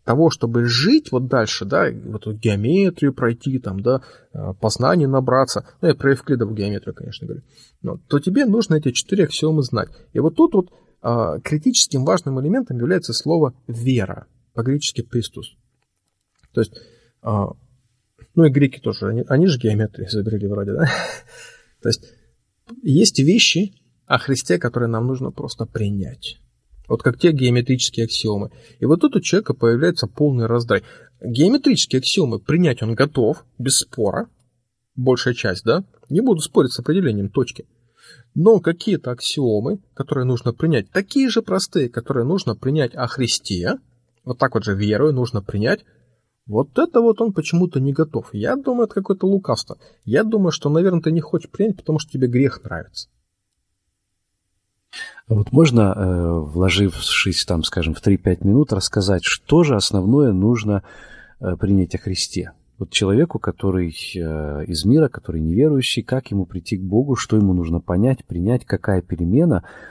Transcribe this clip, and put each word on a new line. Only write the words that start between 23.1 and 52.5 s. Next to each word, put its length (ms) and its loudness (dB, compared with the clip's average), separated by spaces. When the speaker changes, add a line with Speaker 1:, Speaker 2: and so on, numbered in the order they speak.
Speaker 1:
вещи 540 2
о 120 0
Христе, 400 0
которые 300 -2
нам 180 -2
нужно 240 -4
просто 360 -8
принять. 760 -6
Вот 140 -2
как 160 0
те 140 4
геометрические 720 0
аксиомы. 460 -4
И 60 -4
вот 160 4
тут 160 2
у 40 0
человека 340 -2
появляется 520 0
полный 400 0
раздрай. 360 0
Геометрические 800 2
аксиомы 400 0
принять 420 0
он 120 -2
готов, 500 0
без 200 -2
спора, 500 -2
большая 400 0
часть, 300 -4
да? 200 2
Не 100 0
буду 200 2
спорить 320 2
с 80 -8
определением 500 0
точки. 360 -4
Но 260 6
какие-то 520 -2
аксиомы, 640 -2
которые 300 -4
нужно 280 0
принять, 380 0
такие 400 0
же 100 0
простые, 480 -2
которые 380 -4
нужно 280 -2
принять 400 -2
о 120 -4
Христе, 720 -4
вот 140 -8
так 160 0
вот 100 -2
же 100 -2
верою 400 0
нужно 260 -2
принять, 440 -2
вот 320 -2
это 220 2
вот 200 4
он 120 0
почему-то 480 0
не 120 0
готов. 400 -2
Я 240 -2
думаю, 280 0
это 100 -4
какое-то 320 -2
лукавство. 520 -2
Я 200 2
думаю, 260 2
что, 180 -2
наверное, 320 2
ты 100 0
не 100 0
хочешь 300 -4
принять, 260 -2
потому 220 -2
что 140 -12
тебе 160 0
грех 340 0